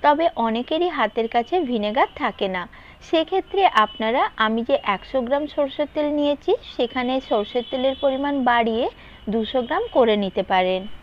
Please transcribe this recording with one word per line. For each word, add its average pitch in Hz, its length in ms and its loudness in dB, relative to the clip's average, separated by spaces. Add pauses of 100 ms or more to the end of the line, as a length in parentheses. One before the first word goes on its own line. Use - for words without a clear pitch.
তবে 294 220 4 (120)
অনেকেরই 247 520 0
হাতের 233 400 -2
কাছে 240 320 -2
ভিনেগার 240 560 0
থাকে 220 320 -4
না, 180 140 -4 (420)
সেক্ষেত্রে 370 580 0 (120)
আপনারা 226 480 2 (140)
আমি 220 260 2
যে 277 140 2 (100)
একশো 208 360 -2
গ্রাম 277 240 0
সরষের 285 460 -2
তেল 302 160 -2 (100)
নিয়েছি, 294 340 0 (200)
সেখানে 247 480 -2
সরষের 240 480 -2
তেলের 262 320 0
পরিমাণ 277 340 0 (100)
বাড়িয়ে 233 400 2 (440)
দুশো 220 340 -2
গ্রাম 320 300 -2
করে 226 240 4
নিতে 196 260 -2
পারেন 185 400 0 (200)